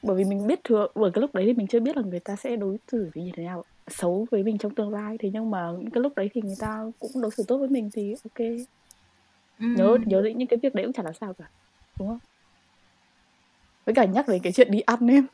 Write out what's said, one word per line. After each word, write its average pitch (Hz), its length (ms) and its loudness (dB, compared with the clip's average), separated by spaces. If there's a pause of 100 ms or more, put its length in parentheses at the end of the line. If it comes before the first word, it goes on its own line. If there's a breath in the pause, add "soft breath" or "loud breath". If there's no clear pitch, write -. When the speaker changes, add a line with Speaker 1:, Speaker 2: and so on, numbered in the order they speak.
Speaker 1:
Bởi 202 140 2
vì 196 60 4
mình 202 240 0
biết 311 160 2
thừa-, 208 320 2
bởi 208 180 2
cái 208 80 2
lúc 285 140 -2
đấy 190 100 2
thì 240 80 4
mình 220 140 0
chưa 233 120 2
biết 285 180 -2
là 247 60 -2
người 175 160 -6
ta 202 160 -10
sẽ 240 200 -6
đối 202 220 -4 (140)
xử 214 240 -4
với 160 80 -8
như 180 120 -8
thế 170 80 -10
nào, 175 200 -8 (240)
xấu 190 440 -2
với 202 120 0
mình 214 140 -2
trong 208 180 -6
tương 208 140 -4
lai. 214 300 -8
Thế 202 140 -4
nhưng 220 180 -4
mà 175 200 -4 (220)
cái 240 100 0
lúc 277 120 -2
đấy 202 180 -2
thì 240 80 -4
người 196 180 -6
ta 220 240 -6 (160)
cũng 262 220 -8
đối 220 100 -2
xử 226 160 -4
tốt 254 100 0
với 269 120 -2
mình 240 240 0
thì 208 200 -4 (100)
ok. 226 240 -6 (1120)
Speaker 2:
Ừ. 214 60 -4 (100)
Speaker 1:
Nhớ, 202 300 6
nhớ 196 160 4
đến 220 160 0
những 254 100 -2
cái 240 160 2
việc 269 120 0
đấy 196 100 -2
cũng 254 80 -4
chả 208 100 -6
là 160 80 -6 (100)
sao 196 120 -10
cả, 160 120 -18 (540)
đúng 196 80 -6
không? 233 120 -6 (1700)
Với 220 100 2
cả 247 100 8
nhắc 202 220 2
đến 185 140 2
cái 180 120 -2
chuyện 247 180 8
đi 208 80 4
ăn 233 280 2
em 269 260 8